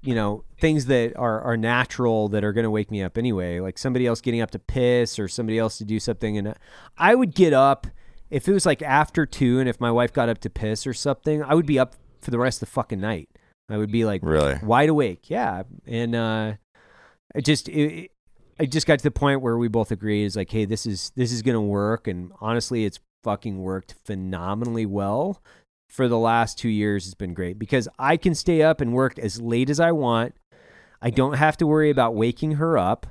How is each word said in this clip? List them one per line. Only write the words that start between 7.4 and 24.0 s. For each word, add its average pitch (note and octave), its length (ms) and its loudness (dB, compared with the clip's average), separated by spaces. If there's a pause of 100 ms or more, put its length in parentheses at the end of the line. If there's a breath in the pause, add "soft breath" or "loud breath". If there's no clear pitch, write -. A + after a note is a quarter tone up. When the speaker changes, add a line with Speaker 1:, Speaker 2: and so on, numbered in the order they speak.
Speaker 1:
up C#3 340 4 (420 soft breath)
if C#3 180 -2
it F#3+ 60 4
was, F#3+ 120 2
like, F#3 160 2
after D3+ 440 2
two, B2+ 340 2
and C3 100 2
if A#2 120 -4
my A#2+ 100 0
wife A#2+ 220 2
got A#2 160 2
up A2+ 100 -2
to - 100 -8
piss A2 360 -4
or C3 80 -4
something, D3+ 480 -2
I C#3 140 0
would E3+ 100 4
be C#3 140 2
up B2+ 160 0 (260)
for - 100 -6
the A#2+ 80 -2
rest B2 220 0
of - 60 -8
the - 60 -18
fucking A2 260 -4
night. G2 300 -4 (400 soft breath)
I A2 80 -4
would G#2+ 140 -2
be, A2+ 140 2
like, G2 180 -2
Speaker 2:
Really? D2+ 380 2
Speaker 1:
wide B2 280 4
awake. C3 400 -2
Yeah. D#3 340 -2 (220)
And, A#2 280 -4
uh, A2 400 -2 (840 soft breath)
I C#3+ 60 -2
just, C#3+ 280 0
it, E3 40 -12 (300)
it, - 80 -20 (480)
I D#3+ 60 0
just D3 200 -2
got D3 140 4
to - 40 -12
the D3 80 2
point C#3 300 0
where A#2 160 0
we A#2+ 120 0
both G#2+ 220 0
agreed G#2 340 -2
is G2 100 -4
like, G2 160 -4
"Hey, A2 140 0
this G#2+ 200 -4
is, G2+ 300 -6
this A#2+ 160 0
is A#2 100 -4
gonna A#2 200 2
work." G#2 460 -2
And F2+ 240 -8 (100)
honestly, A2+ 440 -2
it's F#2+ 140 -6 (240)
fucking G#2 360 -6
worked F#2+ 340 -8 (100)